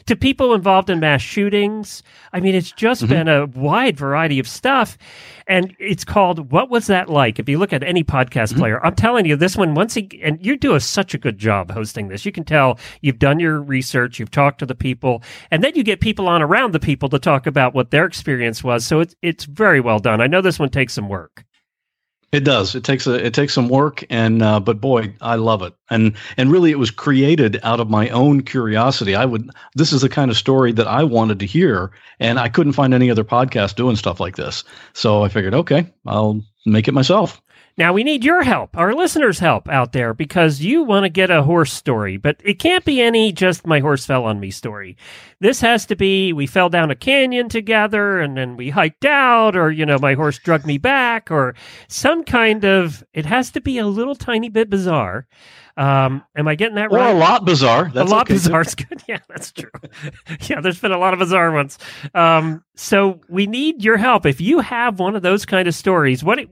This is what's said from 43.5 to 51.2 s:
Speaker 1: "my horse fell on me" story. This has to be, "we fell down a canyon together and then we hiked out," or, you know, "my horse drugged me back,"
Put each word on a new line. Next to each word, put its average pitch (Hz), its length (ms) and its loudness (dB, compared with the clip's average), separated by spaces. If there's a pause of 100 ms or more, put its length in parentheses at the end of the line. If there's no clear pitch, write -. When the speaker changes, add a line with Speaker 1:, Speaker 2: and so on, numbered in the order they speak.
Speaker 1:
"my 156 140 2
horse 139 260 0
fell 127 200 0
on 107 120 -2
me" 98 140 -10
story. 101 440 -14 (440)
This 233 200 2
has 233 260 2
to 202 100 -4
be, 190 360 0
"we 143 140 -4
fell 180 220 2
down 165 240 0
a - 20 -6
canyon 254 540 0
together 208 720 -2
and 139 160 -4
then 123 200 -6
we 123 140 -8
hiked 160 340 -2
out," 240 520 4
or, 160 160 2
you 156 120 -2
know, 147 140 2
"my 139 160 2
horse 147 240 -2
drugged 156 280 0
me 143 120 -2
back," 240 540 -2